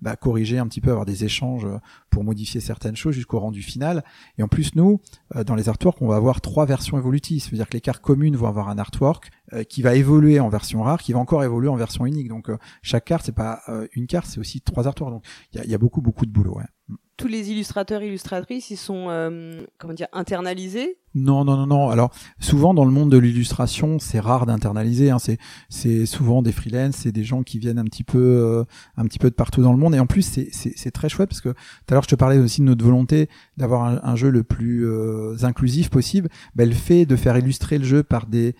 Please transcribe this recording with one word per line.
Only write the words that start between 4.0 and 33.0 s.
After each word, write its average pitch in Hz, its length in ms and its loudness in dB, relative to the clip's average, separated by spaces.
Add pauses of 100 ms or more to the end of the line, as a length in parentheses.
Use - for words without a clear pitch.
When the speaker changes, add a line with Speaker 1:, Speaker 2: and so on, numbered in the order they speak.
Speaker 1:
Et - 60 -2
en 107 40 0
plus, 147 280 -2
nous, 196 260 4 (340)
euh, 123 80 -4
dans 117 120 -2
les 107 120 -2
artworks, 120 340 0
on 127 60 0
va 107 80 2
avoir 120 240 2
trois 151 260 0
versions 135 320 -2
évolutives. 135 440 -2
Ça - 80 -12
veut 113 80 -6
dire 107 100 -4
que - 60 -10
les 117 80 -6
cartes - 220 -6
communes 143 320 2
vont 117 120 -2
avoir 104 220 -4
un 104 80 -6
artwork, 139 540 -2 (200)
euh, 110 120 -8
qui - 180 -8
va 123 140 4
évoluer 147 440 6
en 127 80 2
version 107 360 -4
rare, 143 180 -2
qui - 100 -6
va 120 80 0
encore 139 240 0
évoluer 120 240 0
en 143 80 0
version 117 300 -4
unique. 139 240 -4
Donc, 110 200 -12
euh, 110 80 -6 (260)
chaque - 220 -2
carte, 165 200 -2
c'est 113 100 -8
pas, 113 320 -6
euh, 110 260 -10
une 120 120 -6
carte, 170 220 -4
c'est - 120 -12
aussi 113 220 -10
trois - 260 -2
artworks. 139 240 -6
Donc, 113 120 -12 (300)
il - 40 -12
y - 40 -10
a, - 40 -12
il 113 60 -8
y - 40 0
a 104 40 -2
beaucoup, 120 220 2
beaucoup 117 260 0
de 107 40 -10
boulot, 98 260 0
ouais. 104 80 -10 (500)
Speaker 2:
Tous - 120 -6
les 220 240 -6
illustrateurs, 208 500 -6
illustratrices, 202 720 -8
ils 208 40 -10
sont, 185 340 -10
euh, 165 540 -8 (140)
comment 165 160 -14
dire, 165 200 -10
internalisés ? 185 840 -6 (160)
Speaker 1:
Non, 139 320 2
non, 139 100 4
non, 139 120 0
non. 143 220 2
Alors, 117 220 2 (280)
souvent, 151 340 4
dans 147 120 6
le 131 60 4
monde 143 200 2
de 131 80 10
l'illustration, 120 800 0
c'est - 200 -4
rare 120 280 0
d'internaliser, 113 640 2
hein. 123 80 2
C'est, 113 180 -2 (320)
c'est 113 380 0
souvent 123 340 2
des 117 100 2
freelances, 127 440 -2
c'est - 160 -4
des 107 120 -4
gens 123 200 -2
qui 120 160 -8
viennent 117 180 -2
un 117 60 -2
petit 110 200 -6
peu, - 160 0
euh, 120 440 4 (340)
un 113 80 0
petit - 140 -6
peu 127 100 4
de 120 60 0
partout - 260 0
dans 123 100 6
le 123 60 4
monde. 160 160 4
Et 135 60 2
en 127 80 2
plus, 196 160 2
c'est, - 280 -6
c'est, - 240 -8
c'est - 160 -10
très - 160 -6
chouette 190 220 -2
parce - 120 -10
que 127 80 -4
tout 123 60 -4 (340)
à - 40 2
l'heure, 127 100 4
je - 60 -12
te 143 60 4
parlais 135 240 6
aussi 123 220 4
de 139 40 6
notre 123 180 4
volonté 127 460 4 (280)